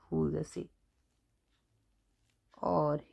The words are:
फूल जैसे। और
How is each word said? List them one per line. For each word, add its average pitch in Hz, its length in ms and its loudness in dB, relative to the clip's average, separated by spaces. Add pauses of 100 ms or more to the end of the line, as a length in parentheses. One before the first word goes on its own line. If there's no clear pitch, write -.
फूल 156 320 0
जैसे। - 360 -6 (1900)
और 156 380 2 (120)